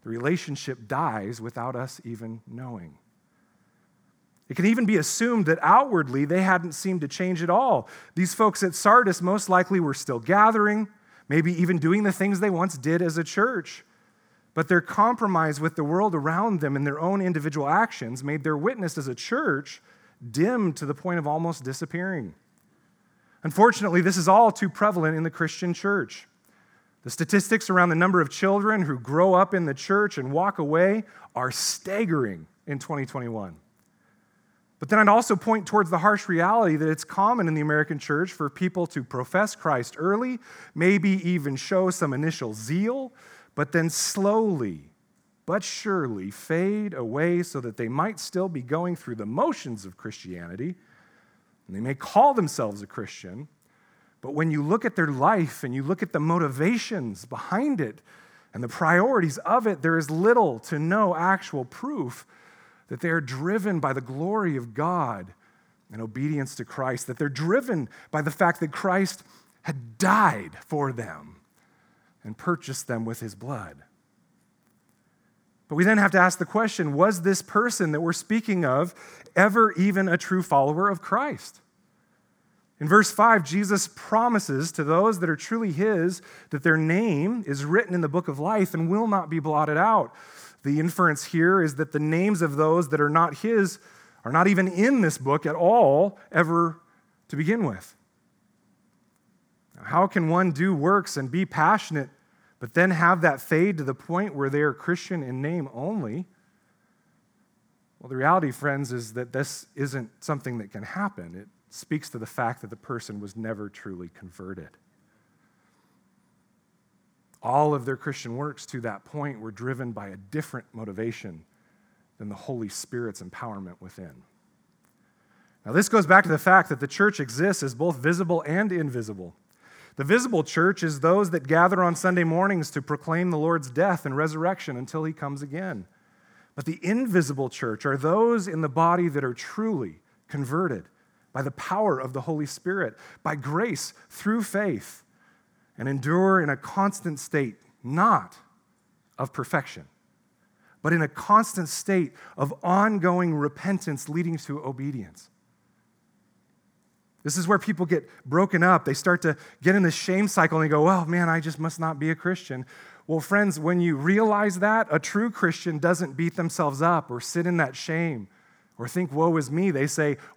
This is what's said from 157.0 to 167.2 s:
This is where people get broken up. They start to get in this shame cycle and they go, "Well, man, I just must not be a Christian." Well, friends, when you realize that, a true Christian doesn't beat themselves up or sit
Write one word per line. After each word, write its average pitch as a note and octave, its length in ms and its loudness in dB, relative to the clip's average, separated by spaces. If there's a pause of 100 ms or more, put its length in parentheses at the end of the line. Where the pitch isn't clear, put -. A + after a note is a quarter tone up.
This D3 100 -4
is F3+ 80 -2
where F#3+ 140 4
people F3+ 260 -2
get D#3 240 -2 (160)
broken E3+ 380 4
up. F3+ 220 6
They C#3 80 0
start F3+ 300 2
to D#3 120 2 (260)
get F#3 140 4
in G3+ 80 6
this E3 100 4
shame F#3+ 360 0
cycle D#3+ 320 4
and - 20 4
they D3+ 80 2
go, D3+ 120 4
"Well, F3+ 220 4
man, F3 220 2
I E3 140 2
just D3 180 -8
must D#3+ 180 -4
not D#3+ 220 -4
be D#3 100 -2
a E3 60 -2
Christian." D#3+ 500 -6 (400)
Well, D#3+ 140 -2
friends, G3 400 2
when F3 220 2
you E3 160 2
realize G3+ 640 2
that, G#3+ 300 2
a D3+ 80 2
true G#3 320 0
Christian E3+ 480 -2
doesn't D#3+ 380 0
beat E3 220 -2
themselves D#3 440 -2
up E3 300 0
or A#2+ 80 -8
sit E3+ 260 -4